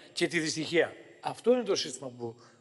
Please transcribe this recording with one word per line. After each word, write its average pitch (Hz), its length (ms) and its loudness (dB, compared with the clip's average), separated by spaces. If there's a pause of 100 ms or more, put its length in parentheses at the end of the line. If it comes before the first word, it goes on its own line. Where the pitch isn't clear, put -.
(120)
και - 140 0
τη 170 120 2
δυστυχία. 156 540 0 (280)
Αυτό - 320 2
είναι 247 100 4
το 196 120 2
σύστημα 139 440 -4
που, 117 180 -6 (240)